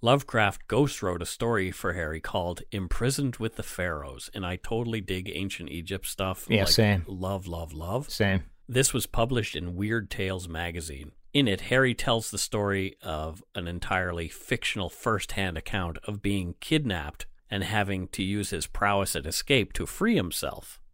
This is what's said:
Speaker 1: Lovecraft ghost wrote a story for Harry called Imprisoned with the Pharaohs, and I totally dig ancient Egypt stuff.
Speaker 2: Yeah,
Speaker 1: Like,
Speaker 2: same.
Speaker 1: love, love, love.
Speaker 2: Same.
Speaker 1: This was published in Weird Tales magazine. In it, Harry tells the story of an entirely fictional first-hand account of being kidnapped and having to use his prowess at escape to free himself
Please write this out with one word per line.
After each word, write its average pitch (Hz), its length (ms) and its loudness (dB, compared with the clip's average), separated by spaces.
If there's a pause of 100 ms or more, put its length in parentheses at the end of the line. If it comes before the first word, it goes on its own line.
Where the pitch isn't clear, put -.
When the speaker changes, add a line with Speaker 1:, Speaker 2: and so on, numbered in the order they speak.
Speaker 1:
Lovecraft 117 640 4
ghost 135 360 4
wrote 90 180 0
a 85 40 -4
story 110 460 0
for 90 220 -2
Harry 80 260 -2
called 87 420 -2 (100)
Imprisoned 123 680 0
with 110 180 -4
the - 80 -6
Pharaohs, 76 720 -6
and 98 120 -6
I 87 100 -2
totally 113 460 -2
dig 92 320 -4
ancient 92 380 -6
Egypt 90 360 -6
stuff. - 420 -4
Speaker 2:
Yeah, 107 120 6
Speaker 1:
Like, 95 80 4
Speaker 2:
same. 104 380 8
Speaker 1:
love, 92 400 -4
love, 85 260 -6
love. 87 360 -4
Speaker 2:
Same. 98 340 4 (240)
Speaker 1:
This 127 260 4
was 120 120 0
published 120 500 0
in 87 200 -4
Weird 104 360 0
Tales 92 360 -2
magazine. 80 640 -6 (220)
In 139 140 6
it, 98 140 2
Harry 127 320 4
tells 113 380 0
the 101 60 -6
story 98 640 0
of 80 420 -6 (100)
an 87 140 -6
entirely 87 600 0
fictional - 600 -4
first-hand 95 680 0
account 85 480 -2
of 104 160 -6
being 95 380 -2
kidnapped 98 680 0 (240)
and 98 140 0
having 98 460 0
to - 140 -2
use 98 280 -2
his 85 160 -4
prowess 101 480 2
at 73 100 -4
escape 104 480 2
to - 120 -2
free 226 300 2
himself - 640 -2 (140)